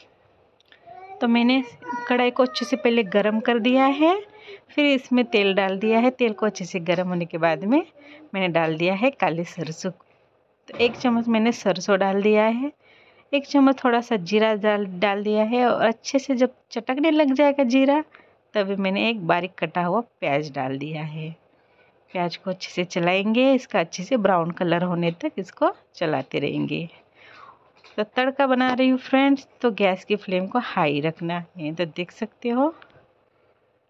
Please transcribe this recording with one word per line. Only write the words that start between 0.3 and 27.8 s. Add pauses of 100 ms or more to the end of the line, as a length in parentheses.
तो
मैंने (460)
कढ़ाई
को
अच्छे
से
पहले
गरम
कर
दिया
है, (520)
फिर
इसमें
तेल
डाल
दिया
है।
तेल
को
अच्छे
से
गरम
होने
के
बाद
में (520)
मैंने
डाल
दिया
है
काली
सरसों।
तो
एक
चम्मच
मैंने
सरसों
डाल
दिया
है, (600)
एक
चम्मच
थोड़ा
सा
जीरा
डाल,
डाल
दिया
है
और
अच्छे
से
जब (180)
चटकने
लग
जाएगा
जीरा, (520)
तभी
मैंने
एक
बारीक
कटा
हुआ (200)
प्याज
डाल
दिया
है। (840)
प्याज
को
अच्छे
से
चलाएंगे,
इसका
अच्छे
से
ब्राउन
कलर
होने
तक
इसको (240)
चलाते
रहेंगे। (1120)